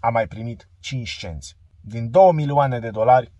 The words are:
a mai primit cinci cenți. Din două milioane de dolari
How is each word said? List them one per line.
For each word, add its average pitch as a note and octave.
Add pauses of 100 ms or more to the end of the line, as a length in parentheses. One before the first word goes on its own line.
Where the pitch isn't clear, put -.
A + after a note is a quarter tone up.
a A#2
mai A2+
primit A2+ (120)
cinci A#2+
cenți. - (220)
Din A#2
două F#3
milioane C#3+
de A2+
dolari A#2